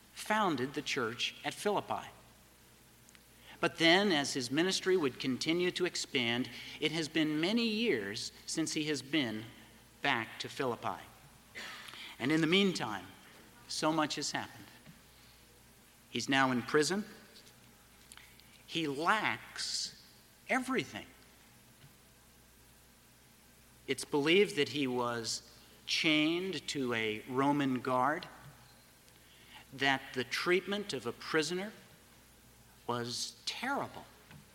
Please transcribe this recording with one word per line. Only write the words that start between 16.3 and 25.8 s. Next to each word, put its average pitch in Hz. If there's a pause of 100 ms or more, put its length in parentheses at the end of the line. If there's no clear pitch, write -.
in 120
prison. 151 (1600)
He 165
lacks 156 (560)
everything. 233 (2750)
It's -
believed 165
that 139
he 135
was 120 (420)